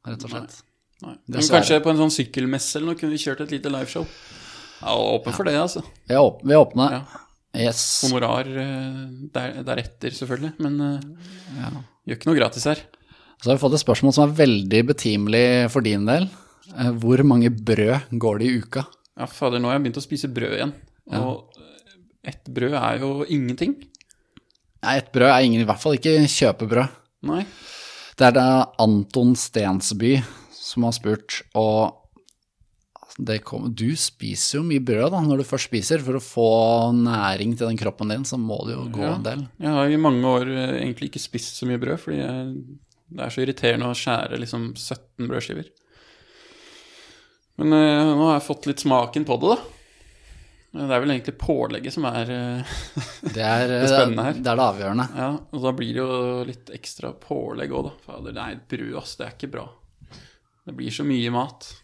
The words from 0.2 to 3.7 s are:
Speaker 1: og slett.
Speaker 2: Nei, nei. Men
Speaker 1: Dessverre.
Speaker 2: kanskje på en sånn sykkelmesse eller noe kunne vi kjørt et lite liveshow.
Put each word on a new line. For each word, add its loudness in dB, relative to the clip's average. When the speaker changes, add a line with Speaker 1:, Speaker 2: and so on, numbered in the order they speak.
Speaker 1:
og -14
slett. -14
Speaker 2:
Nei, -16
nei. -18
Men -6
Speaker 1:
Dessverre. 6
Speaker 2:
kanskje 4
på 4
en 4
sånn 4
sykkelmesse -2
eller -4
noe -4
kunne -4
vi -4
kjørt -4
et -6
lite -6
liveshow. -6